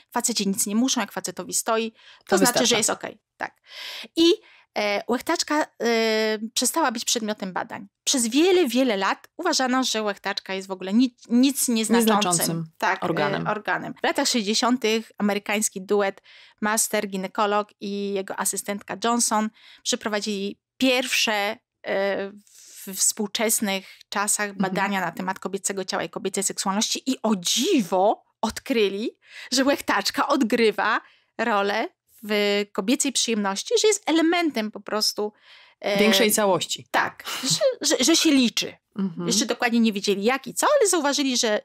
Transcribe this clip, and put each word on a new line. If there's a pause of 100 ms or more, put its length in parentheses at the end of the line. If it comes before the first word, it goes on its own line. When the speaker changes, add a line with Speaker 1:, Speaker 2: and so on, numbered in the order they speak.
(120)
Speaker 1:
Faceci
nic
nie
muszą,
jak
facetowi
stoi,
to (300)
Speaker 2:
To
Speaker 1:
znaczy,
Speaker 2:
wystarcza.
Speaker 1:
że
jest
okej”. (200)
Tak. (540)
I, (440)
e,
łechtaczka,
e, (840)
przestała
być
przedmiotem
badań. (160)
Przez
wiele,
wiele
lat (100)
uważano,
że
łechtaczka
jest
w
ogóle
nic, (160)
nic
nieznaczącym,
Speaker 2:
Nieznaczącym (120)
Speaker 1:
tak,
e,
Speaker 2:
organem.
Speaker 1:
organem.
W
latach
sześćdziesiątych
amerykański
duet, (400)
master
ginekolog (100)
i
jego
asystentka
Johnson (340)
przeprowadzili (180)
pierwsze,
e, (1300)
w
współczesnych (240)
czasach
Speaker 2:
Mhm. (120)
Speaker 1:
badania
na
temat
kobiecego
ciała
i
kobiecej
seksualności
i,
o
dziwo, (180)
odkryli, (400)
że
łechtaczka
odgrywa (360)
rolę (380)
w (100)
kobiecej
przyjemności,
że
jest
elementem
po
prostu, (460)
e,
Speaker 2:
Większej
całości.
Speaker 1:
Tak, (200)
że,
że,
że
się
liczy. (200)
Speaker 2:
Mhm.
Speaker 1:
Jeszcze
dokładnie
nie
wiedzieli,
jak
i
co, (120)
ale
zauważyli,
że,